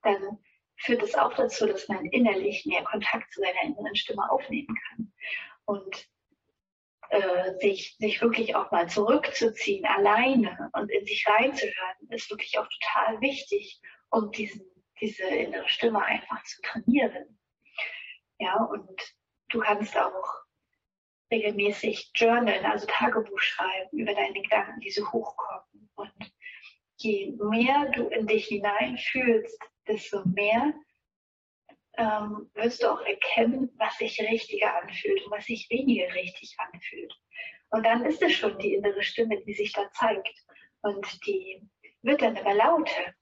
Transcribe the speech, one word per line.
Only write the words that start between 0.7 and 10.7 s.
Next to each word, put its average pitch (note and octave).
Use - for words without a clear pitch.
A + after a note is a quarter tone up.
führt -
es -
auch E3+
dazu, -
dass -
man G3
innerlich G#3
mehr F#3+
Kontakt -
zu -
seiner F#3
inneren G#3
Stimme G3+
aufnehmen C#4
kann. -
Und, G3
äh, F#3
sich, -
sich G#3+
wirklich A#3
auch -
mal E3+
zurückzuziehen, G#3+
alleine G#3+